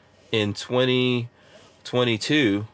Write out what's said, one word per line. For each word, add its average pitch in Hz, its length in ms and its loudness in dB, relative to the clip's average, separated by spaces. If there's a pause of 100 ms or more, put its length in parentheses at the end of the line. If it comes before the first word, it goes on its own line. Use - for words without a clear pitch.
(320)
in 104 220 0
twenty 127 760 0 (540)
twenty-two, 117 920 0